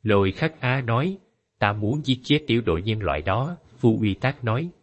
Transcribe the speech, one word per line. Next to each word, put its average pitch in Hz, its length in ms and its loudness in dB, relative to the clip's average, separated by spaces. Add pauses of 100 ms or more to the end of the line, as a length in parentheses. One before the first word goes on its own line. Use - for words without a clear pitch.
Lôi 98 300 4
Khắc 160 280 -4
Á 127 260 -2
nói, 143 320 0 (400)
"Ta 104 140 2
muốn 107 320 -2
giết 127 180 0
chết 147 240 2
tiểu 117 200 2
đội 82 160 0
nhân 107 200 -2
loại 76 200 -2
đó." 123 340 -2 (220)
Phu 110 220 4
Uy 101 140 0
Tác 127 300 -4
nói 123 240 -2 (140)